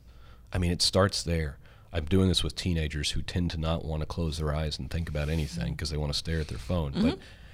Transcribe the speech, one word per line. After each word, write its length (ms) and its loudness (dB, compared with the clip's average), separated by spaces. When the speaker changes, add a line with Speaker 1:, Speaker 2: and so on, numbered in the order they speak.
Speaker 1:
I 60 0
mean, 140 4
it 100 2
starts 400 4
there. 380 -2
I'm 120 -2
doing 220 6
this 160 4
with 120 -4
teenagers 560 0
who 100 0
tend 300 0
to 80 -4
not 260 0
want 160 -2
to 40 -2
close 340 -2
their 140 0
eyes 260 -2
and 100 -6
think 180 -2
about 220 -2
anything 380 -2
Speaker 2:
Mm-hmm. 80 -2
Speaker 1:
'cause 160 -4
they 60 -2
want 140 0
to 60 0
stare 220 -2
at 80 -4
their 100 -6
phone. 360 0
Speaker 2:
Mm-hmm. 180 4
Speaker 1:
But 80 -4